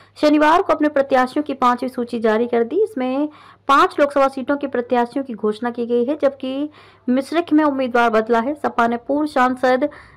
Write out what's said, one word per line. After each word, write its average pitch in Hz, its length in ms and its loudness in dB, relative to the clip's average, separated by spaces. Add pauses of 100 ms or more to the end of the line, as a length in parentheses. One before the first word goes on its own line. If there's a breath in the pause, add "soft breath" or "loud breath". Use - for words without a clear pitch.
(180 loud breath)
शनिवार 302 440 4
को 359 120 -2
अपने 302 160 0
प्रत्याशियों 269 540 0
की 285 120 -8
पांचवी 247 340 0
सूची 220 300 -6
जारी 220 280 0
कर 233 160 0
दी। 285 200 -2
इसमें 269 440 -2 (420 loud breath)
पांच 311 300 4
लोकसभा 285 280 2
सीटों 269 300 -4
के 285 100 -6
प्रत्याशियों 240 580 -2
की 254 80 -12
घोषणा 214 380 -4
की 240 140 -6
गई 240 200 0
है, 294 120 -4
जबकि 277 520 -4 (380 loud breath)
मिश्रिख 302 460 -2
में 302 100 4
उम्मीदवार 254 480 0
बदला 226 280 2
है। 254 160 -4
सपा 233 320 -2
ने 240 100 -2
पूर्व 285 300 -2
सांसद 254 640 0 (280 loud breath)